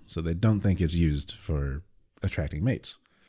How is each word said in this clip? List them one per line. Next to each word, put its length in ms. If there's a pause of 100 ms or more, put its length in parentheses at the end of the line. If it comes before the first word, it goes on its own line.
So 140
they 140
don't 260
think 200
it's 140
used 380
for 500 (400)
attracting 400
mates. 360 (300)